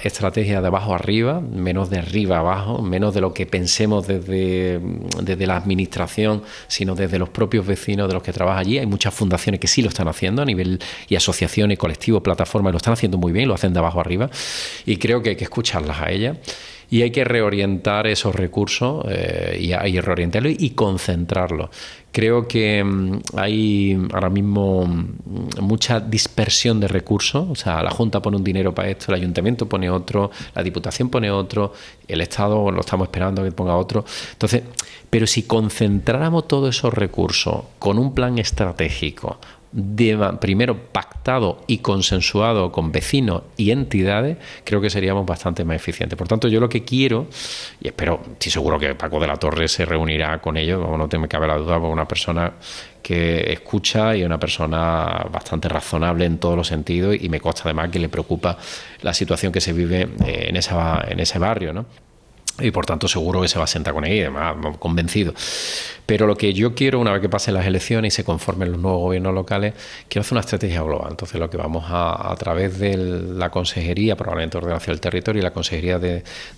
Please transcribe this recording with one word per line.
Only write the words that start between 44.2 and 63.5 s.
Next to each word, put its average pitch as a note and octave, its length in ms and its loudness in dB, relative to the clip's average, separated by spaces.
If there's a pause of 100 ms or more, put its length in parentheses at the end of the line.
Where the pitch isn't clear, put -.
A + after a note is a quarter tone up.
creo G2+ 160 0
que G#2 80 2
seríamos G2 360 0
bastante F2+ 380 -2
más E2 140 0
eficientes. - 400 -4
Por F2 100 -4
tanto, A2 220 2
yo A2 100 4
lo A#2+ 80 4
que A#2 160 -2
quiero, B2+ 440 2 (520)
y - 80 -6
espero, - 320 -2 (140)
estoy - 180 -4
seguro D#2 260 0
que D2 180 0
Paco D#2 260 -4
de D#2 60 0
la C#2+ 100 0
Torre D#2 320 0
se F2+ 160 0
reunirá D#2 560 0
con D#2+ 160 -2
ellos, E2 240 0
vamos, D#2+ 180 -2
no D#2 80 0
tiene D#2 220 -2
que E2 80 -2
haber D#2 100 2
la D2+ 100 2
duda, E2 220 0
porque E2 140 0
una D#2+ 120 0
persona E2+ 460 -2 (500)
que E2 520 0
escucha G#2+ 640 0
y F#2 80 2
una E2 120 0
persona E2 920 0
bastante - 380 -4
razonable E2+ 560 0
en E2 120 2
todos E2+ 200 2
los E2+ 100 0
sentidos, F2 500 0
y F#2 120 -4
me D#2 100 -2
consta - 240 -4
además D#2+ 280 -2
que F2+ 80 -2
le E2 100 0
preocupa E2+ 480 -2 (460)
la E2+ 100 -2
situación F#2 400 0
que F#2 80 0
se F2 100 -2
vive, F2 300 2 (240)
eh, D#2+ 240 -2
en E2+ 80 -2
esa, E2 500 0
en F2 140 -2
ese E2 180 0
barrio, F#2 320 0
¿no? G#2 140 -6 (720)
Y B2 100 2
por - 160 0
tanto D2+ 220 0
seguro E2+ 340 0
que F2 60 2
se - 100 0